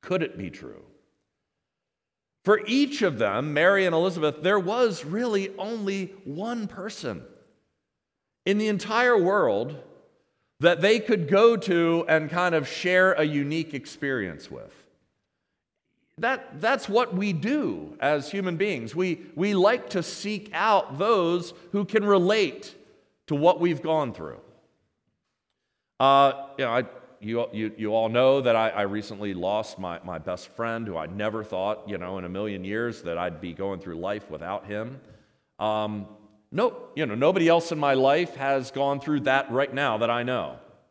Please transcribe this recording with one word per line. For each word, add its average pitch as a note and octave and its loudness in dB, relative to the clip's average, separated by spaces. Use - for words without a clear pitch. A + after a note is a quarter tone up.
Could F3+ -2
it C#3 -6
be F2+ -8
true? A1 -18
For G#3 4
each C#4 0
of E3 2
them, A#2 0
Mary F#3+ 4
and E3+ 2
Elizabeth, D#3+ 0
there G3 4
was G#3 -2
really G3 -2
only G3 -6
one G#3 -6
person D3+ -10
in G3 2
the G#3+ 0
entire A3 2
world D3 2
that D#3+ 4
they G#3+ 4
could G#3 0
go G#3+ 6
to E3+ 2
and D#3 2
kind F3 0
of D3+ 0
share F#3 4
a D#3 2
unique D3+ -2
experience A#2+ -6
with. A#1 -14
That, A3+ -4
that's B3 0
what A3+ 2
we G3 0
do D3+ -2
as C#3+ 0
human F#3 -2
beings. D3 -4
We, F3+ -2
we G3+ 0
like G#3 4
to F3+ -2
seek G#3 -8
out F#3 2
those F3 0
who G3+ 0
can G#3 0
relate G3 2
to D3+ -2
what E3+ 6
we've E3+ 2
gone D3+ 0
through. D2 -12
Uh, C#3 8
you C3+ -2
know, A#2 0
I, B2 2
you, A2+ -2
you, G#2+ -4
you G#2+ -4
all A2+ 2
know C3 4
that B2 4
I, A2+ 2
I G2 -2
recently G2+ -6
lost G2 -2
my, F2 -8
my F2+ -8
best F2+ -8
friend, A2+ -6
who F#2 -8
I D#2+ -6
never G#2+ -4
thought, G2+ -4
you G2+ -6
know, F2+ -8
in F2+ -8
a F2 -8
million G2 -6
years A2 -6
that E2+ -6
I'd F2 -6
be F2 -8
going F#2+ -8
through E2+ -12
life G2 -6
without E2+ -8
him. A2+ -10
Um, G#2+ -4
no, A3+ -2
you D3+ -2
know, G#2 -4
nobody E3 4
else E3 2
in D#3 -6
my C#3 2
life D3 2
has C3+ -2
gone C#3 -2
through D3+ 0
that C3 0
right C3+ 0
now B2+ 0
that A2+ 2
I A#2+ 0
know. F#2+ -4